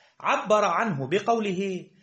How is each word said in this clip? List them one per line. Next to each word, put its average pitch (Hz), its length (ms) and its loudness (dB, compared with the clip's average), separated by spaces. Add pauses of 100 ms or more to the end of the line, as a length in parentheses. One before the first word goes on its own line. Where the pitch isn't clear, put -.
(200)
عبر 214 460 2
عنه 175 420 0
بقوله: 196 800 -2 (140)